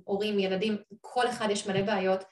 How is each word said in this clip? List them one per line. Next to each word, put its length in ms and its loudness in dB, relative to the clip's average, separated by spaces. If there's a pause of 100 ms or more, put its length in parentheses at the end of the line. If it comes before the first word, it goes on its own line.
הורים, 360 0
ילדים, 380 0 (240)
כל 280 0
אחד 220 -2
יש 160 -2
מלא 140 2
בעיות, 500 2